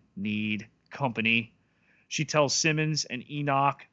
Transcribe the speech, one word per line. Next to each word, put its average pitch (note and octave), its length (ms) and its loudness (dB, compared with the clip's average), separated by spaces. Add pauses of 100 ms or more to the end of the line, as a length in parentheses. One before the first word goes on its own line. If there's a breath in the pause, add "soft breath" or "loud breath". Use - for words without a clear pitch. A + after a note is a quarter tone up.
(160)
need G#2+ 500 -2 (240)
company. A#2 640 0 (540)
She - 160 -2
tells D3 300 2
Simmons D#3 500 0
and B2 260 -8
Enoch C#3+ 640 0